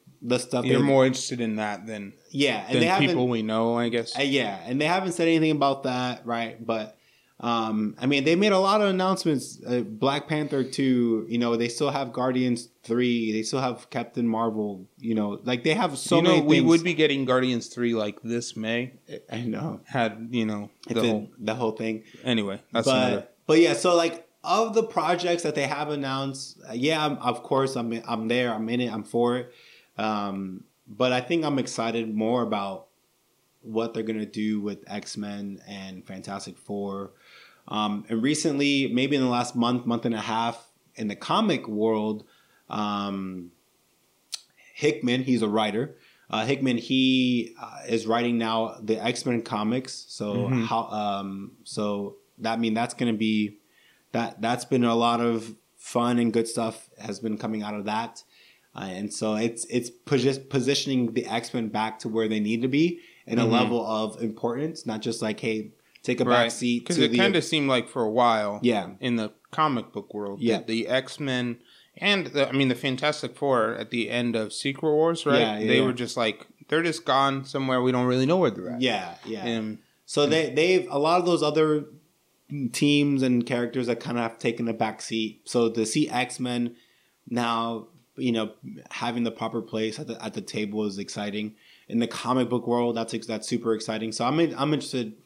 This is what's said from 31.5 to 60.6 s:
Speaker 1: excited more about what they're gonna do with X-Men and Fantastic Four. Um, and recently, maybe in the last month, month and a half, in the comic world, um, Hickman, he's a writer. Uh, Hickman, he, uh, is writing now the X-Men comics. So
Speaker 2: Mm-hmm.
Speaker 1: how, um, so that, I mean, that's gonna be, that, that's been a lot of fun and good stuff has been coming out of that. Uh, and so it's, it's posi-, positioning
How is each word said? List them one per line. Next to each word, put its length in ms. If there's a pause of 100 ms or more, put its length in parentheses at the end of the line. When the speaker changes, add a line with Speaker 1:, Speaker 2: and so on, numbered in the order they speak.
Speaker 1:
excited 560
more 280
about 440 (760)
what 340
they're 80
gonna 240
do 340
with 280
X-Men 800
and 360
Fantastic 540
Four. 540 (560)
Um, 400
and 140
recently, 640
maybe 260
in 80
the 60
last 260
month, 320
month 200
and 80
a 60
half, 460 (300)
in 120
the 60
comic 540
world, 560 (460)
um, 840 (1200)
Hickman, 480
he's 200
a 60
writer. 480 (340)
Uh, 160
Hickman, 320
he, 840
uh, 280
is 180
writing 320
now 440
the 200
X-Men 400
comics. 680
So 260
Speaker 2:
Mm-hmm. 300
Speaker 1:
how, 200
um, 680 (120)
so 520 (220)
that, 160
I 20
mean, 180
that's 200
gonna 180
be, 460 (540)
that, 280
that's 240
been 200
a 100
lot 260
of 340 (220)
fun 420
and 140
good 160
stuff 400 (100)
has 220
been 160
coming 260
out 120
of 100
that. 380 (520)
Uh, 160
and 220
so 220
it's, 320
it's 240 (160)
posi-, 420
positioning 640